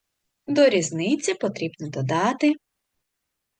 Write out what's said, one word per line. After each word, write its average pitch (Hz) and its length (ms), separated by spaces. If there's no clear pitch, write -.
до 285 220
різниці 196 680
потрібно 165 540
додати 185 640